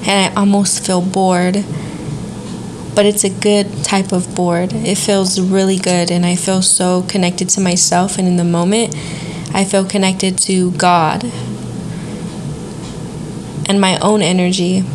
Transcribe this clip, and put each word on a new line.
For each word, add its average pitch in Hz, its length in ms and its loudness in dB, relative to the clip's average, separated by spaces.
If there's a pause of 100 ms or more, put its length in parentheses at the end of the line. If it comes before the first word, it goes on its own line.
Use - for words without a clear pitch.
and 196 260 2
I - 80 -10
almost 202 460 2
feel 185 160 2
bored. 185 640 2 (1300)
But 208 120 4
it's 208 180 2
a 196 60 2
good 196 540 0
type 190 300 0
of 180 220 -2
bored. 175 360 0
It 220 260 -2
feels 190 440 0
really 190 360 2
good, 175 340 2
and 175 140 2
I 175 100 2
feel 185 260 0
so 180 400 2
connected 180 480 -2
to - 100 0
myself, 180 580 2
and 185 100 2
in 180 100 4
the 175 60 2
moment, 175 520 2 (580)
I 190 120 2
feel 190 180 2
connected 190 560 0
to 185 320 2
God 175 520 2 (2500)
and 196 140 4
my 190 180 2
own 208 220 4
energy. 185 640 2 (120)